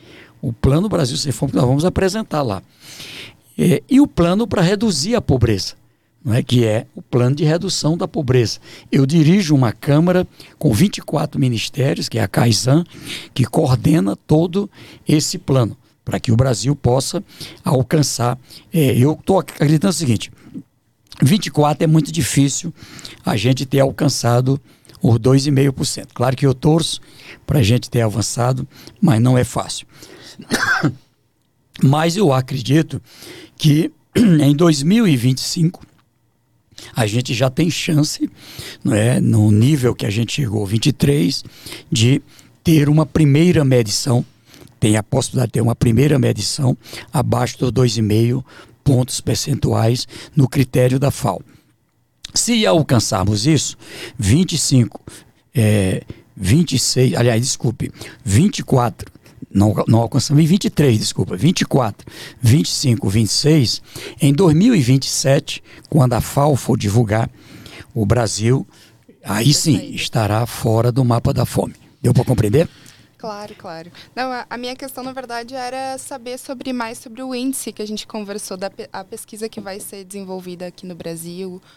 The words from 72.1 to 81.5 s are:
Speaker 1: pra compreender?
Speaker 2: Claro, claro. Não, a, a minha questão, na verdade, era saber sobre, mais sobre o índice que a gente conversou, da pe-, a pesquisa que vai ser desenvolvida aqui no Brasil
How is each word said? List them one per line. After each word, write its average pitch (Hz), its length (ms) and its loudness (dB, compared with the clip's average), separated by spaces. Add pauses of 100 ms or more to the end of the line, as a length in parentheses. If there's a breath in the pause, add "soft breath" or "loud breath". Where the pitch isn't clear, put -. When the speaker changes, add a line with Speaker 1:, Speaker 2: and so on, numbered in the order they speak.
Speaker 1:
pra 123 120 2
compreender? 107 440 2 (480 loud breath)
Speaker 2:
Claro, 208 400 -14
claro. 165 340 -16 (240 loud breath)
Não, 254 160 -6
a, 247 180 -10
a - 100 -12
minha 247 180 -10
questão, - 260 -14
na 262 100 -10
verdade, 240 420 -12
era 262 440 -8
saber 254 400 -14
sobre, 262 360 -12
mais 233 240 -8
sobre 247 240 -18
o 262 120 -10
índice 254 380 -6
que 214 100 -10
a 214 40 -8
gente 214 200 -10
conversou, 208 500 -12
da 196 120 -8
pe-, 208 240 -18
a 196 100 -12
pesquisa 220 460 -14
que 220 120 -18
vai 196 200 -12
ser 196 240 -16
desenvolvida 185 600 -12
aqui - 200 -16
no 180 80 -12
Brasil 175 680 -12 (160 soft breath)